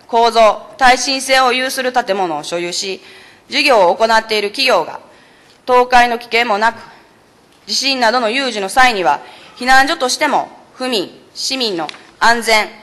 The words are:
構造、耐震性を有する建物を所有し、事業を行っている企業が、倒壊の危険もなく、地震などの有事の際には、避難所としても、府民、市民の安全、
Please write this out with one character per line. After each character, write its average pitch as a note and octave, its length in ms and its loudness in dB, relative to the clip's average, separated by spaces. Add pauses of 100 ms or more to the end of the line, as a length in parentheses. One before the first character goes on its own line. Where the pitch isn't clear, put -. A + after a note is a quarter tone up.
構 A#3 240 2
造、 G#3+ 360 2 (100)
耐 B3+ 200 4
震 C4+ 240 -4
性 C4 200 2
を B3+ 100 2
有 B3+ 180 -2
す C4 140 -6
る B3 80 -2
建 A3+ 240 -2
物 F3 220 -4
を D3+ 60 -8
所 F3 160 -6
有 F3 120 -6
し、 F#3+ 300 -8 (480)
事 C#4 140 -2
業 A3 260 4
を G3 60 0
行 A3+ 100 0
っ A3 200 0
て G#3+ 140 -2
い - 20 -2
る G3+ 80 -4
企 C4 180 -2
業 F3+ 180 2
が、 - 160 -16 (640)
倒 B3 140 4
壊 B3 260 4
の A#3 100 -4
危 - 80 -14
険 A#3 200 0
も G#3 120 -2
な A3+ 160 0
く、 - 60 -18 (880)
地 G#3 80 -8
震 C4 240 -2
な A3 120 2
ど B3+ 80 0
の A3 100 -2
有 B3+ 220 -4
事 G#3 100 -6
の F#3+ 80 -6
際 B3+ 240 2
に F#3+ 100 -4
は、 D3 160 0 (380)
避 B3 80 -10
難 C4 220 4
所 E4 100 -4
と - 120 -2
し - 80 -4
て D4+ 100 -2
も、 F#3 220 -2 (240)
府 B3+ 140 -10
民、 G#3 240 -4 (220)
市 - 240 -8
民 A3+ 180 -4
の D#3+ 120 -6 (320)
安 A#3 240 2
全、 G#3+ 260 0 (140)